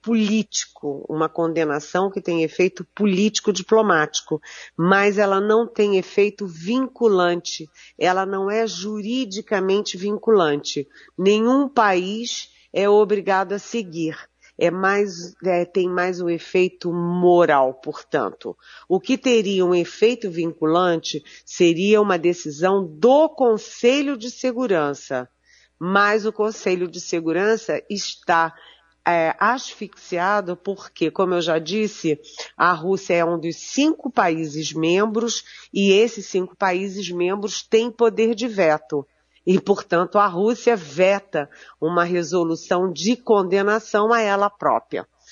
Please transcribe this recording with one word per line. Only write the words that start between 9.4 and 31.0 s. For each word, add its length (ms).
vinculante. 880
Nenhum 540
país 800
é 160
obrigado 680
a 40
seguir. 560
É 120
mais, 720
é, 200
tem 240
mais 320
um 80
efeito 640
moral, 840
portanto. 840
O 100
que 180
teria 480
um 80
efeito 560
vinculante 920
seria 560
uma 160
decisão 680
do 440
Conselho 880
de 160
Segurança, 960
mas 480
o 60
Conselho 560
de 120
Segurança 880
está, 640
é, 320
asfixiado 1160
porque, 520